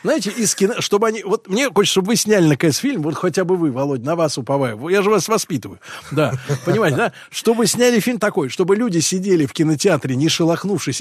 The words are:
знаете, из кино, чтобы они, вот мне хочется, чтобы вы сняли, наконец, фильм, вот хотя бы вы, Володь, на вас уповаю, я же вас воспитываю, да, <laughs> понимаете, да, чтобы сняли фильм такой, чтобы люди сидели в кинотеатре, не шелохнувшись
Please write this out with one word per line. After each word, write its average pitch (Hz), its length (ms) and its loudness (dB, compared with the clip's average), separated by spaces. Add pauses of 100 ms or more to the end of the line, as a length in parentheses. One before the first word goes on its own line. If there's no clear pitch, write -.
знаете, 277 280 0
из 240 240 -2
кино, 196 260 0
чтобы 208 260 2
они, 220 160 -2
вот 208 240 -4
мне 240 220 0
хочется, 196 240 2
чтобы 190 140 2
вы 233 100 2
сняли, 208 280 4
наконец, 151 300 2
фильм, 254 260 -2
вот 151 140 -4
хотя 180 300 -2
бы 185 100 2
вы, 165 160 0
Володь, 135 320 -4
на 160 140 -2
вас 160 200 0
уповаю, 135 520 -2
я 202 120 4
же 190 80 2
вас 214 200 2
воспитываю, 127 500 -4 (320)
да, 135 220 0 (160)
<laughs> 143 160 -6
понимаете, 175 320 2
да, 220 160 0 (160)
чтобы 226 380 0
сняли 240 340 2
фильм 240 180 -2
такой, 156 300 0
чтобы 185 260 2
люди 214 240 0
сидели 185 460 0
в - 80 -8
кинотеатре, 151 640 0
не 147 100 0
шелохнувшись 165 720 -2